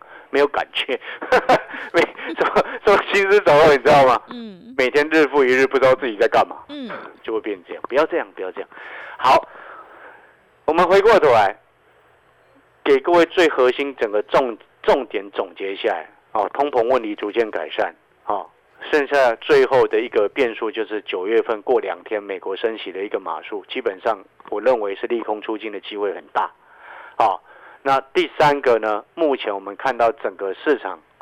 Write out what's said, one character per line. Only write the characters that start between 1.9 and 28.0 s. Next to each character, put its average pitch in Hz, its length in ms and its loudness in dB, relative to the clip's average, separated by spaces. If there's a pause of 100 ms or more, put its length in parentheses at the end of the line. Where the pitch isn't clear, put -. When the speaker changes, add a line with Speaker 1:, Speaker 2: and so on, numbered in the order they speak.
Speaker 1:
没， 170 60 4 (360)
什 - 80 0
么， - 200 0 (200)
什 208 80 6
么 202 100 4 (100)
行 196 180 2
尸 208 100 6
走 165 140 6
肉， 151 160 8
你 139 80 6
知 117 60 -6
道 143 200 8
吗？ 120 240 4
Speaker 2:
嗯。 226 480 -16
Speaker 1:
每 131 140 2
天 147 200 2
日 156 180 6
复 143 140 2
一 131 40 4
日， 131 200 4
不 135 120 0
知 120 80 4
道 131 80 6
自 131 120 -2
己 107 100 -6
在 113 120 2
干 107 180 2
嘛， 85 100 -12 (120)
Speaker 2:
嗯。 277 220 -14 (320)
Speaker 1:
就 117 100 -8
会 110 80 -4
变 101 260 -8
这 87 80 -14
样。 - 140 -14
不 117 60 -6
要 147 120 2
这 165 100 -6
样， 123 180 -6
不 - 80 -12
要 92 80 -8
这 95 100 -12
样。 87 80 -14 (500)
好， - 300 2 (1160)
我 151 80 0
们 175 160 2
回 196 120 4
过 208 200 4
头 147 80 4
来， 107 280 2 (1300)
给 139 160 2
各 170 140 -2
位 170 140 6
最 165 220 2
核 127 220 2
心 139 240 -6
整 113 160 -4
个 104 140 -2
重-， 127 340 -2 (240)
重 147 240 2
点 101 240 -8
总 95 240 -8
结 98 220 -8
下 110 140 -2
来。 82 200 -8 (220)
哦， 101 200 -2
通 143 200 -2
膨 123 160 2
问 127 120 2
题 107 140 -6
逐 104 160 -8
渐 110 220 -2
改 82 180 -8
善。 92 240 -6 (300)
哦， 98 200 -6 (460)
剩 147 160 0
下 131 300 2
最 139 280 4
后 123 220 4
的 110 140 0
一 120 80 -4
个 104 200 0
变 120 260 -2
数 110 160 -6
就 107 140 -6
是 104 180 -8
九 95 240 -8
月 113 140 2
份 107 220 -4
过 117 180 0
两 90 240 -8
天 104 180 -6
美 98 160 -10
国 95 180 -8
升 113 200 -6
息 101 160 -14
的 95 120 -10
一 107 40 -8
个 104 100 -6
码 85 240 -10
数， 98 240 -12
基 - 140 -10
本 101 220 -4
上 110 160 -2 (320)
我 104 100 -6
认 120 200 2
为 101 160 -4
是 - 100 -8
利 117 140 -4
空 107 200 -6
出 110 160 -8
尽 107 160 -12
的 98 80 -12
机 - 160 -14
会 101 160 -4
很 85 100 -14 (100)
大。 - 180 -4 (640)
哦， 101 240 0 (420)
那 135 180 0 (120)